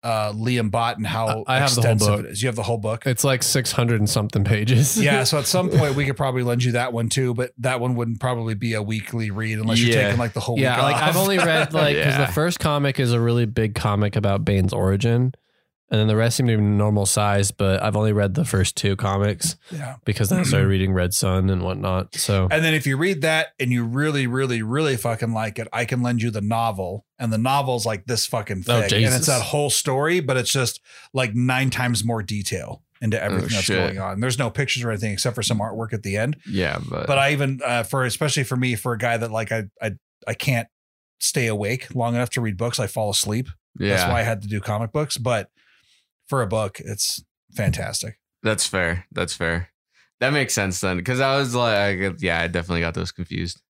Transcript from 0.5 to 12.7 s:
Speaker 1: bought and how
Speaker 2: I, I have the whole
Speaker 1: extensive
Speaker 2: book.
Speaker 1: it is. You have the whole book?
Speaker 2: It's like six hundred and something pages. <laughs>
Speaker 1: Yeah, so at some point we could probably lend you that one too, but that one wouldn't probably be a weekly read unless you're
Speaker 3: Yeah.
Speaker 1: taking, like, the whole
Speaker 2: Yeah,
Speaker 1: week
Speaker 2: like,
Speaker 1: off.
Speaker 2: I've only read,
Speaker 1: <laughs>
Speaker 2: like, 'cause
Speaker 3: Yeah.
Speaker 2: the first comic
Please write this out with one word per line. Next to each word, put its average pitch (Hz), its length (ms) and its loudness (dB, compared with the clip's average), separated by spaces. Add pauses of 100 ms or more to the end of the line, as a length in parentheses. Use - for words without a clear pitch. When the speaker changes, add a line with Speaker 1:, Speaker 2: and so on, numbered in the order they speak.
Speaker 1:
bought 117 280 0
and 107 100 -4
how 110 400 -2
Speaker 2:
I, 131 80 2
I 135 40 4
have 139 140 4
the 120 80 2
whole 117 120 4
Speaker 1:
extensive 107 140 4 (100)
Speaker 2:
book. 104 100 -4
Speaker 1:
it - 40 -10
is. 101 120 -4
You 131 40 0
have 117 80 -2
the 117 80 -4
whole 117 140 -2
book? 110 300 -4
Speaker 2:
It's 127 160 0
like 131 180 2
six - 300 0
hundred 117 300 2
and 104 80 2
something 104 340 2
pages. 110 540 4
<laughs> 214 60 4
Speaker 1:
Yeah, 139 200 4
so 123 160 2
at 107 80 -4
some 185 220 2
point 143 260 4
we 143 100 0
could 135 120 -2
probably 131 260 0
lend 120 200 2
you 123 100 2
that 120 200 0
one 117 160 0
too, 123 240 0
but 123 240 -4
that 127 220 0
one 123 160 0
wouldn't 117 240 -4
probably 117 340 -2
be 113 220 -4
a 107 80 -2
weekly 110 480 -4
read 110 260 -4
unless 113 240 2
you're 120 140 4
Speaker 3:
Yeah. 107 140 4
Speaker 1:
taking, 117 100 2
like, 117 140 -2
the 110 80 -4
whole 123 180 -2
Speaker 2:
Yeah, 127 160 2
Speaker 1:
week 123 80 2
Speaker 2:
like, 139 140 2
Speaker 1:
off. - 120 2
Speaker 2:
I've 160 80 2
only 196 220 2
read, 160 340 2
Speaker 1:
<laughs> - 0 -
Speaker 2:
like, 147 220 2
'cause 151 100 2
Speaker 3:
Yeah. 135 220 2
Speaker 2:
the 87 60 -2
first 165 260 0
comic 143 400 2